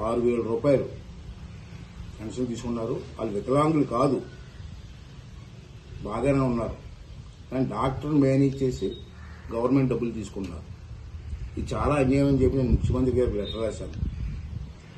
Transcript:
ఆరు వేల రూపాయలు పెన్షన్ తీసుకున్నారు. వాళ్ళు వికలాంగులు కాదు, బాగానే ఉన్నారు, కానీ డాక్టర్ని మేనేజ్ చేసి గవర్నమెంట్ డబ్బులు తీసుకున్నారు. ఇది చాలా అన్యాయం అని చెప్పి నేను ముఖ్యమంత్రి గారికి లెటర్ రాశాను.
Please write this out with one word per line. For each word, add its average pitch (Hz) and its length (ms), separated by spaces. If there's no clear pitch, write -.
ఆరు 117 180
వేల 117 240
రూపాయలు 135 380
పెన్షన్ 113 340
తీసుకున్నారు. 117 460
వాళ్ళు 113 220
వికలాంగులు 147 580
కాదు, 131 220
బాగానే 127 460
ఉన్నారు, 113 260
కానీ 127 240
డాక్టర్ని 139 540
మేనేజ్ 135 340
చేసి 123 280
గవర్నమెంట్ 123 380
డబ్బులు 113 260
తీసుకున్నారు. 92 480
ఇది - 180
చాలా 117 280
అన్యాయం 139 280
అని 135 120
చెప్పి 131 180
నేను 120 160
ముఖ్యమంత్రి 127 420
గారికి 113 220
లెటర్ 101 240
రాశాను. - 340